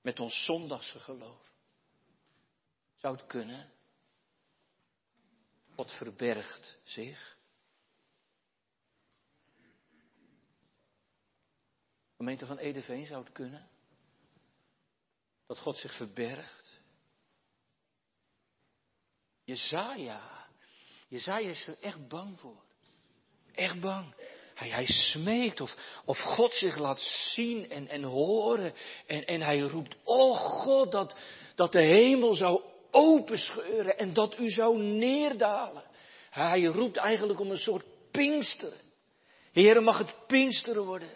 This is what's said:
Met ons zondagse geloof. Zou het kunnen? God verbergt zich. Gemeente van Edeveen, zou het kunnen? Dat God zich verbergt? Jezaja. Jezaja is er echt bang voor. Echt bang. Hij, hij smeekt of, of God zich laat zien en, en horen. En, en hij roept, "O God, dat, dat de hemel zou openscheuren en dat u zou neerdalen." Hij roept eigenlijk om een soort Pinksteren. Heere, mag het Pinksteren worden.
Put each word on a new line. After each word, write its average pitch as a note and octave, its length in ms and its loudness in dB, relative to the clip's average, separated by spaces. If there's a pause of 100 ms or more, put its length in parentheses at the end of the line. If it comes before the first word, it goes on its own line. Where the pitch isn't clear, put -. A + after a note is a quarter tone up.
Met B2 200 -10
ons A#2 240 -6
zondagse E3 560 -8
geloof. B2 520 -20 (1400)
Zou C3+ 200 -10
het C3 100 -20
kunnen? B2 460 -14 (2000)
God - 180 -12
verbergt A2 920 -8
zich. - 520 -16 (4000)
Gemeente C3 300 -10
van C#3 120 -12
Edeveen, C3+ 480 -12
zou C#3 180 -16
het - 80 -20
kunnen? C3+ 360 -18 (1800)
Dat A#2+ 120 -14
God D3 180 -8
zich - 180 -14
verbergt? A#2+ 880 -12 (2750)
Jezaja. D3 1040 -8 (600)
Jezaja F#3+ 400 -6
is E3 180 -10
er D#3+ 140 -16
echt E3+ 280 -14
bang F3+ 320 -14
voor. A2+ 220 -20 (920)
Echt F3+ 260 -4
bang. F#3+ 340 -8 (400)
Hij, B2 140 -10
hij B2 180 -6
smeekt G#3 760 -2
of, C3 160 -10 (280)
of - 140 -2
God - 340 2
zich E3 240 -2
laat C#3+ 240 -2
zien - 680 -4
en, C#3+ 180 -10
en C#3+ 140 -8
horen. F#3+ 720 0 (320)
En, D3+ 200 -6
en E3+ 140 -2
hij D3 200 2
roept, C#3+ 440 -6
"O B3+ 300 6
God, C4+ 580 0
dat, G3 240 -2 (380)
dat F3 180 2
de F3 100 6
hemel A#3 520 8
zou F3+ 280 2 (280)
openscheuren A3+ 1080 4
en G3 140 -2
dat G#3+ 260 2
u A#3 120 0
zou A3+ 320 2
neerdalen." G#3+ 1000 0 (460)
Hij E3+ 340 2
roept F3+ 320 0
eigenlijk G3+ 440 0
om G3 100 -2
een G3 80 -4
soort F#3+ 260 -2 (260)
Pinksteren. C#4+ 680 -2 (720)
Heere, G#3+ 280 10
mag A3+ 180 4
het - 280 -6
Pinksteren A#3+ 580 2
worden. F#3 320 -8